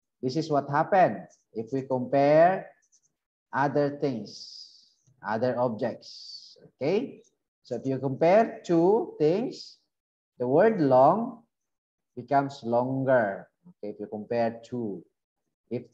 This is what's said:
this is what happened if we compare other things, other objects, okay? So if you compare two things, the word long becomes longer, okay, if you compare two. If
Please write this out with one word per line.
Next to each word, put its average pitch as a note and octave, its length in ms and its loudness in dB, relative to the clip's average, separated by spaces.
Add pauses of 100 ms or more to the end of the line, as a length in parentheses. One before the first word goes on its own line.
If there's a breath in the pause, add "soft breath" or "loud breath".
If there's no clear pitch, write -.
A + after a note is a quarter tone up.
(220)
this C3 160 -4
is D3+ 120 -4
what C#3+ 200 -2
happened D3+ 580 0 (240)
if A2 200 -10
we C3+ 100 -4
compare C#3+ 880 2 (800)
other C#3+ 480 0
things, - 960 -10 (320)
other A#2 320 -2
objects, - 1000 -6 (180)
okay? G3 460 -4 (420)
So B2 120 -10
if A2+ 100 -8
you C3+ 140 -2
compare E3 680 2
two F3 540 2
things, F3+ 580 -2 (640)
the B2 80 -4
word F#3+ 320 4
long D3+ 640 4 (720)
becomes C3+ 480 -2
longer, A#2+ 840 0 (180)
okay, - 240 -12
if - 80 -14
you G#2 80 -10
compare A2+ 560 -4
two. G#2 400 -8 (680)
If B2 140 -8 (100)